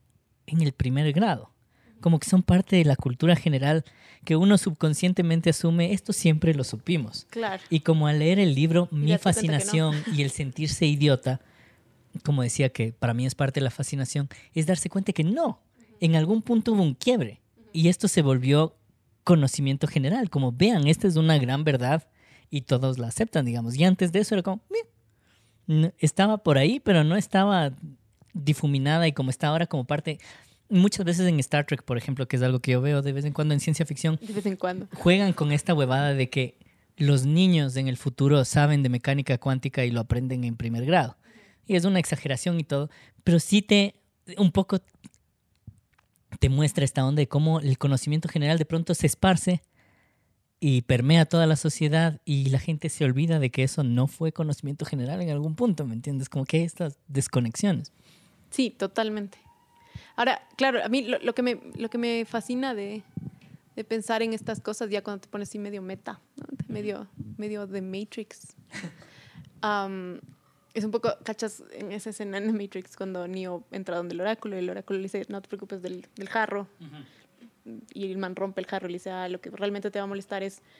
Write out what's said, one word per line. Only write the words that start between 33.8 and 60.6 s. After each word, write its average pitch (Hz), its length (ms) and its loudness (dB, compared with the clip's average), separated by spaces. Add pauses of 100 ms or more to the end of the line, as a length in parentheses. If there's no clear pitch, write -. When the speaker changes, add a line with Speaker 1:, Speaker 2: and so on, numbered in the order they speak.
Speaker 1:
ficción, 160 360 -4
Speaker 2:
De 220 120 -12
vez 202 140 -4
en 190 80 -2
cuando. 185 400 -6
Speaker 1:
juegan 190 380 4
con 147 180 0
esta 147 240 0
huevada 139 400 2
de 131 140 0
que 127 280 -4 (400)
los 143 280 4
niños 156 500 4
en 135 120 -2
el 123 100 -2
futuro 139 480 4
saben 147 360 4
de 131 80 2
mecánica 131 480 0
cuántica 131 480 -2
y 120 60 0
lo 117 80 -2
aprenden 123 440 -2
en 117 120 -4
primer 117 300 -4
grado. 151 320 0 (500)
Y 196 80 0
es 175 100 2
una 190 140 2
exageración 165 600 -4
y 151 40 -4
todo, 143 260 -4 (340)
pero 170 160 6
sí 202 220 2
te, 202 340 2 (420)
un 190 140 4
poco 196 280 0 (1600)
te 139 100 4
muestra 143 360 2
esta 131 200 0
onda 147 160 0
de 135 60 0
cómo 160 320 2
el 139 180 0
conocimiento 147 520 0
general 156 280 0
de 156 80 0
pronto 165 280 -2
se 185 140 0
esparce 180 540 2 (1000)
y 131 240 2
permea 139 420 4
toda 165 220 2
la 156 80 4
sociedad 156 720 0
y 139 240 0
la 131 100 0
gente 156 300 -6
se - 160 -2
olvida 151 340 2
de 131 100 0
que 131 140 -2
eso 139 200 -2
no 127 240 2
fue 160 240 -4
conocimiento 147 540 -6
general 143 360 -6
en 170 100 -4
algún 151 240 -4
punto, 175 300 -2
¿me 113 100 -8
entiendes? 135 340 -6
Como 135 160 -4
que - 120 -2
hay 165 60 2
estas 160 440 -6
desconexiones. 131 840 -2 (600)
Speaker 2:
Sí, 254 200 -2
totalmente. 208 680 -6 (800)
Ahora, 240 260 0 (160)
claro, 262 260 0